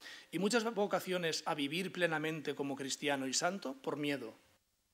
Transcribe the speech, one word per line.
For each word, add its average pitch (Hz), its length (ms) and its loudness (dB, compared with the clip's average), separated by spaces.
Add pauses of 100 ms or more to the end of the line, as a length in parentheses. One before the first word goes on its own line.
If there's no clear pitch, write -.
(320)
Y - 80 -2
muchas 214 240 4
vocaciones 185 840 0
a 175 80 2
vivir 156 380 -2
plenamente 160 640 0
como 139 200 -2
cristiano 139 520 0
y 127 60 -2
santo 196 420 0
por 156 220 -4
miedo. 143 360 -2 (600)